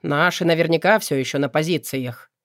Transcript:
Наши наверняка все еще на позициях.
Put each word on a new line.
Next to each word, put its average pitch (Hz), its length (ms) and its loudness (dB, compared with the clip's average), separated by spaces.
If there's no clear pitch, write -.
Наши 165 440 0
наверняка 165 540 2
все 151 160 -4
еще 131 240 -2
на 139 100 -2
позициях. 135 800 -4